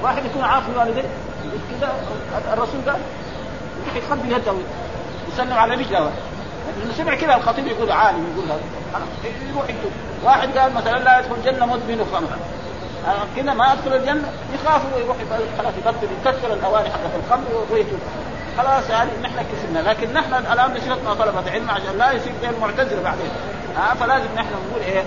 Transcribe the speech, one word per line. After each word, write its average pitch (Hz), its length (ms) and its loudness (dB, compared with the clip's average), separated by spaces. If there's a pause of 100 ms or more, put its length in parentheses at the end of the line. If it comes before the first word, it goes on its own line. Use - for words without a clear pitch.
واحد 269 220 0
يكون 254 180 -2
عاق 254 200 4 (120)
لوالديه 240 340 2 (640)
كذا، 254 180 -2 (640)
الرسول 233 340 -2
قال 277 120 0 (800)
يروح - 140 -6
يقبل 240 360 -2
يده 226 200 0 (760)
ويسلم 247 300 -2
على 226 180 6
رجله، 190 360 0 (680)
لأنه 233 180 -4
سمع 320 180 0
كذا 294 200 4
الخطيب 233 320 2
يقول، 226 240 0
عالم 175 420 4
يقول 180 120 -2
هذا، 156 160 -2 (880)
يروح 285 140 -2
يكتب. 220 280 -4 (320)
واحد 262 340 6
قال 262 160 6
مثلًا: 226 260 2
"لا 254 200 8
يدخل 254 160 -2
الجنة 247 300 2
مدمن 233 480 0
خمر"، 165 240 -2 (720)
آه، 202 160 2 (120)
كذا 269 180 0
ما 254 200 6
يدخل 269 220 0
الجنة، 285 320 2 (260)
يخاف 285 280 4 (220)
يروح 254 180 0
يبقى 220 180 -4 (180)
خلاص 214 200 0
يبطل، 214 300 0 (140)
يكسر 254 320 0
الأواني 196 360 2
حقت - 240 -4 (120)
الخمر 254 180 2 (100)
ويروح 220 340 2
يتوب. 185 120 -4 (580)
خلاص، 269 320 4
يعني 233 220 2 (120)
نحن 240 120 -4
كسبنا. 196 540 -2
لكن 220 240 2
نحن 294 200 0
الآن 247 400 2
نشرتنا 247 400 -2
طلبة 190 380 0
علم 226 180 -2
عشان 196 280 -2
لا 254 140 6
يصير 240 300 -2
زي 240 80 -2
المعتزلة 220 540 0
بعدين، 170 260 -2 (480)
آه، 202 160 2
فلازم 247 420 2
نحن 220 120 -2 (220)
نقول 226 120 -2
إيه؟ 190 260 0